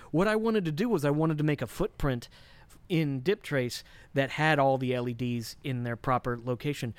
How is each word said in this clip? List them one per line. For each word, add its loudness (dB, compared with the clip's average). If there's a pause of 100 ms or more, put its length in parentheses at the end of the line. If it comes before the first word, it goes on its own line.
(120)
What 4
I 2
wanted 2
to 0
do 0
was 2
I 4
wanted 2
to 0
make 0
a -4
footprint -2 (600)
in 0
Diptrace -2 (320)
that 0
had 2
all 6
the 0
L -2
E -4
Ds -4
in -4
their -2
proper 0
location. -4